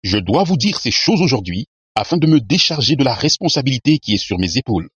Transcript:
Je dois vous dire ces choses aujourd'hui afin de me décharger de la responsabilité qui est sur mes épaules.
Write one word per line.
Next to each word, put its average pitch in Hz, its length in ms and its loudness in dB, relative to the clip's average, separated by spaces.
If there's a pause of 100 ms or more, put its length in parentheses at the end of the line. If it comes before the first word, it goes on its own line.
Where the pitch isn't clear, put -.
Je 95 140 -2
dois 104 260 2
vous 175 120 2
dire 196 240 -2
ces - 120 -4
choses - 300 2
aujourd'hui 104 440 -2 (300)
afin 131 220 -2
de 156 100 2
me 156 120 6
décharger 135 560 0
de 131 80 0
la 123 120 2
responsabilité 147 840 0
qui 107 160 -2
est 98 120 -2
sur 92 120 -4
mes 90 200 -2
épaules. 101 420 -2